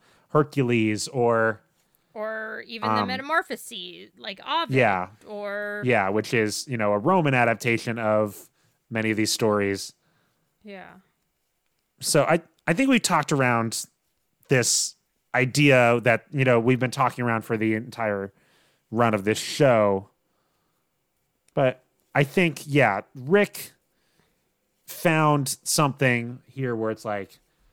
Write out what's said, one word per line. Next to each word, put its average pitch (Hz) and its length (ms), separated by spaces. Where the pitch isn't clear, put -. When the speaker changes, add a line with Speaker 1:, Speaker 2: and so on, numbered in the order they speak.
Speaker 1:
Hercules 120 800
or 113 520
Speaker 2:
Or 220 500
even 220 240
the 214 120
Speaker 1:
um, 202 60
Speaker 2:
Metamorphoses, 254 1120
like 196 260
Ovid, 294 320
Speaker 1:
Yeah. 101 340
Speaker 2:
or - 580
Speaker 1:
Yeah, 107 240
which 107 240
is, 107 340
you 127 100
know, 104 160
a 104 40
Roman 147 380
adaptation 117 640
of 107 500
many 110 220
of 104 60
these 107 140
stories. 101 640
Speaker 2:
Yeah. 196 300
Speaker 1:
So - 240
I, 170 180
I 165 80
think 269 160
we 247 100
talked 160 320
around 123 540
this - 460
idea 127 680
that, 113 300
you 139 120
know, 123 160
we've 120 200
been 123 120
talking 127 320
around 113 200
for 117 120
the 110 200
entire 104 580
run 113 240
of 101 100
this 107 160
show. 104 680
But 131 300
I 143 100
think, 160 420
yeah, 120 360
Rick 165 560
found 151 760
something 127 840
here 131 280
where 110 160
it's 107 140
like, 101 340